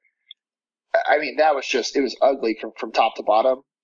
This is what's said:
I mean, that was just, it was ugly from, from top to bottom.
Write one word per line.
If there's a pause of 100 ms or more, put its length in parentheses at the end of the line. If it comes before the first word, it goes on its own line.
(1080)
I
mean,
that
was
just,
it
was
ugly
from,
from
top
to
bottom. (200)